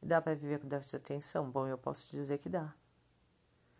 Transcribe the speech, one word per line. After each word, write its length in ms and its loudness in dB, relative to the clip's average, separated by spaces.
Dá 180 6
pra 140 2
viver 240 0
com 80 -10
déficit 240 -2
de 60 -2
atenção? 520 -2
Bom, 160 2
eu 120 0
posso 340 -4
dizer 280 0
que 100 -8
dá. 240 -2